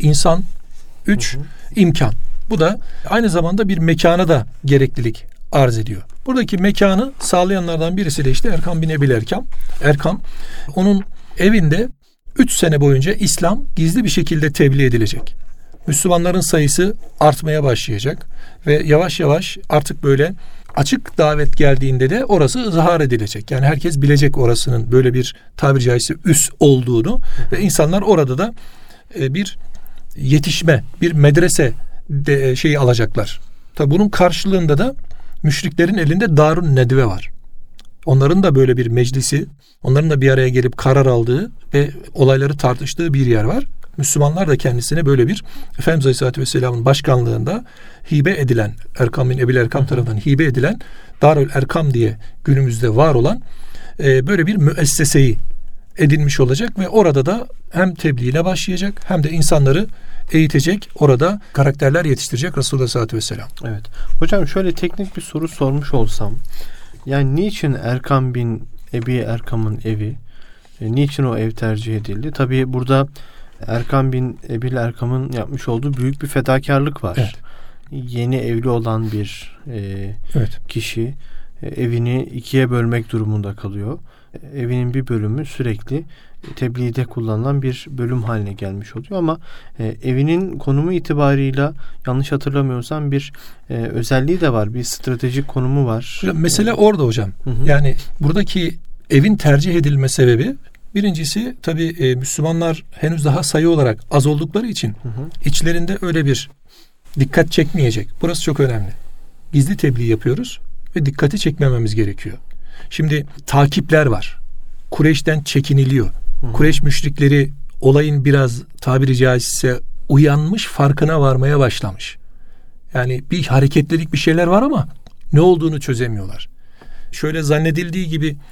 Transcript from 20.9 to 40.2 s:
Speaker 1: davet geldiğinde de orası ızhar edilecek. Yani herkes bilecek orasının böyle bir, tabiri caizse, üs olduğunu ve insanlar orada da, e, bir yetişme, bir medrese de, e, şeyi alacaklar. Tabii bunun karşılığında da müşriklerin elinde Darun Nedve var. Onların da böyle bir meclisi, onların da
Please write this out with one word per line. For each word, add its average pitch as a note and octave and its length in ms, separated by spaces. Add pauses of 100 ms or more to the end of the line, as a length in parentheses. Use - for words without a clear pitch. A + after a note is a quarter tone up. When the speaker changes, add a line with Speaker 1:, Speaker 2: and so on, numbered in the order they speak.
Speaker 1:
davet D3+ 380
geldiğinde C3+ 540
de A#3+ 140
orası F#3 340
ızhar E3+ 420
edilecek. A2 500
Yani C#3 160
herkes D3 360
bilecek C#3 360
orasının A#2 540
böyle B2+ 220
bir, B2 200 (220)
tabiri C#3 280
caizse, B2 300 (100)
üs - 260 (100)
olduğunu B2+ 600 (320)
ve F#3+ 80
insanlar F3+ 420
orada D3+ 360
da, A3 160 (640)
e, C3+ 140
bir G3+ 240 (580)
yetişme, D3 680 (160)
bir E3+ 120
medrese D3 600 (380)
de, C#3 400
e, B2+ 60
şeyi D3 220
alacaklar. A#2 640 (340)
Tabii C#3+ 160
bunun G3 180
karşılığında F3+ 720
da B3+ 160 (480)
müşriklerin F3 560
elinde E3 380
Darun D#3 400
Nedve B2+ 300
var. - 240 (760)
Onların D3 360
da E3+ 120
böyle B2+ 220
bir B2 100
meclisi, B2 600 (360)
onların D3 280
da C#3+ 100